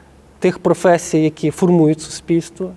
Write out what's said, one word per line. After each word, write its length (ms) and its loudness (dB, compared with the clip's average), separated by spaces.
тих 200 -2
професій, 600 0
які 320 -2
формують 500 2
суспільство. 760 -6